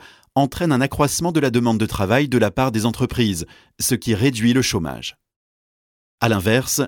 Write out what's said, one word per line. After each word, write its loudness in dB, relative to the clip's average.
entraîne 0
un 2
accroissement 0
de 2
la 2
demande 2
de 0
travail 0
de 2
la 2
part 0
des 0
entreprises, -2
ce -2
qui -2
réduit 2
le 2
chômage. -4
À 2
l'inverse, 0